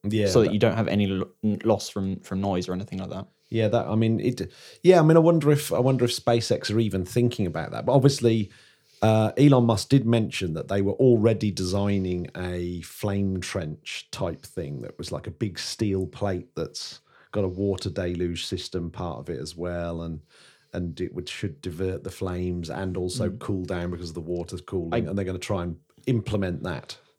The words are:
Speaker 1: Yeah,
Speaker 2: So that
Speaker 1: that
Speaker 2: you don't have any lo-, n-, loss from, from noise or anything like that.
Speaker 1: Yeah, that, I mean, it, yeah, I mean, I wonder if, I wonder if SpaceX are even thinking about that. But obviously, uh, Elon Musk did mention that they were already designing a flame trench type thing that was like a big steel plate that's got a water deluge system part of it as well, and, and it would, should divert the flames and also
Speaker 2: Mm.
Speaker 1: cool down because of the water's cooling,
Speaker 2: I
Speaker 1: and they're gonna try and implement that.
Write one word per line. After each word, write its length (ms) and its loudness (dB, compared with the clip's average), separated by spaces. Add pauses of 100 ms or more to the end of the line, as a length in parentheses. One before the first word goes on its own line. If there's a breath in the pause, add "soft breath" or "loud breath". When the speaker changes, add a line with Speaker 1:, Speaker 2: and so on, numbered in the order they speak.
Speaker 1:
Yeah, 240 0
Speaker 2:
So 140 6
that 60 6
Speaker 1:
that 60 0
Speaker 2:
you 60 2
don't 180 4
have 100 0
any 200 2
lo-, 220 -2 (140)
n-, 200 0
loss 260 2
from, 320 -4
from 200 -6
noise 280 -2
or 40 -4
anything 260 -8
like 120 -8
that. 160 -10 (220)
Speaker 1:
Yeah, 180 0
that, 180 2
I 100 -2
mean, 260 2
it, 280 -2 (320 loud breath)
yeah, 200 8
I 20 6
mean, 140 8
I 20 10
wonder 320 6
if, 220 0
I 60 2
wonder 260 4
if 60 0
SpaceX 600 0
are 60 4
even 240 0
thinking 420 0
about 260 -4
that. 140 -8
But 60 2
obviously, 580 4 (520 soft breath)
uh, 360 4
Elon 280 8
Musk 240 2
did 160 6
mention 480 0
that 160 -6
they 120 2
were 120 2
already 580 4
designing 840 0
a 500 -6
flame 580 -2
trench 680 -8
type 360 -6
thing 380 -8
that 140 -16
was 140 -10
like 160 -8
a 40 -10
big 280 -6
steel 480 -2
plate 480 -6
that's 460 -10 (320 soft breath)
got 100 -2
a 60 -2
water 400 -2
deluge 560 -4
system 440 -6
part 300 -8
of 100 -14
it 100 -6
as 160 -10
well, 460 -6
and, 200 -8 (520 soft breath)
and 280 -6
it 120 -6
would, 160 -8
should 320 -8
divert 420 -6
the 80 -8
flames 580 -4
and 280 -6
also 320 -2
Speaker 2:
Mm. 100 -8
Speaker 1:
cool 260 -4
down 260 -4
because 180 -8
of 60 -12
the 60 -8
water's 400 -6
cooling, 320 -4
Speaker 2:
I 160 0
Speaker 1:
and 80 -2
they're 80 -2
gonna 140 -4
try 240 -4
and 140 -6 (300)
implement 560 -2
that. 340 -8 (220)